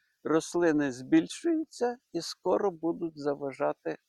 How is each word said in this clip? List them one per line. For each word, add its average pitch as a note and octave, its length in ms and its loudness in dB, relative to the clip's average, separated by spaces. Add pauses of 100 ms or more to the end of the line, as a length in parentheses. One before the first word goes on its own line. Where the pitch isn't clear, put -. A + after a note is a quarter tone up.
(240)
Рослини D3+ 680 2
збільшуються A#3+ 1040 0 (160)
і E3+ 80 -4
скоро G3+ 500 0
будуть E3 460 -4
заважати C#3+ 800 -4 (120)